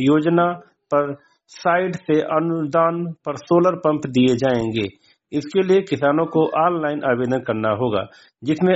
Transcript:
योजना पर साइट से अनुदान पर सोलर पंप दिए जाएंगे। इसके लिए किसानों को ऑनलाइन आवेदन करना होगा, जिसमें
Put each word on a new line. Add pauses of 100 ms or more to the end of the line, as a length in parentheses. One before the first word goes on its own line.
योजना (440)
पर (360)
साइट
से (120)
अनुदान (220)
पर
सोलर
पंप
दिए
जाएंगे। (440)
इसके
लिए
किसानों
को (160)
ऑनलाइन
आवेदन
करना
होगा, (400)
जिसमें